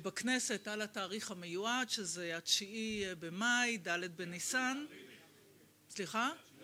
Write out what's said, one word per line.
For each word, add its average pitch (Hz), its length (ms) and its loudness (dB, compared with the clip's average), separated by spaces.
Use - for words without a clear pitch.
בכנסת 214 640 0
על 214 140 -2
התאריך 208 500 -2
המיועד, 196 580 0
שזה 170 480 -2
התשיעי 214 680 2
במאי, 233 580 4
ד' 175 380 0
בניסן. 254 720 0
סליחה? 220 400 0